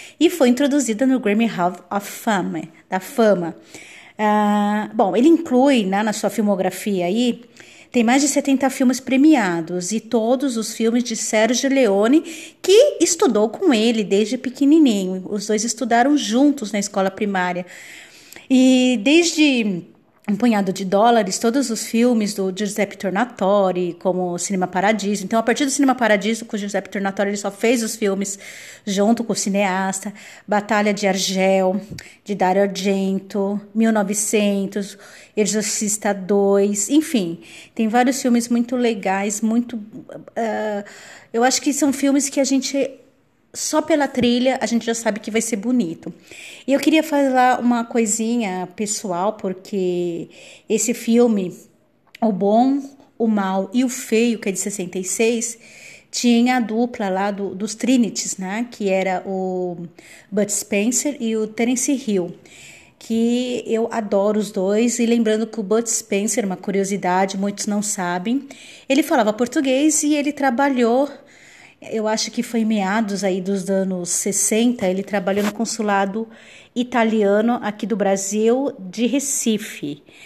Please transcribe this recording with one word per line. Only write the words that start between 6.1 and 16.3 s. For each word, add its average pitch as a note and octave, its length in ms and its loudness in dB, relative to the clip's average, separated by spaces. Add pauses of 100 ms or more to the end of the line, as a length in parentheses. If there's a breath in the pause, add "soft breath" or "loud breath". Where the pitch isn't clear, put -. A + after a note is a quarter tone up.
sua G#3 180 -2
filmografia F#3+ 760 -2
aí, A#3 380 -2 (500 loud breath)
tem A#3+ 100 4
mais B3 180 4
de C#4+ 60 2
setenta C4+ 420 2
filmes B3+ 300 2
premiados, F#3 920 2
e A3 80 -2
todos A#3 580 0
os A3 160 -6
filmes A#3 300 0
de A3 120 -6
Sergio A#3 540 0
Leone, B3 520 4 (400 loud breath)
que B4 400 6
estudou A3+ 460 2
com C#4+ 260 2
ele A3 300 2
desde G#3 340 0
pequenininho. A#3+ 920 2
Os G3+ 180 -6
dois G#3+ 160 0
estudaram A#3+ 540 2
juntos A#3 560 2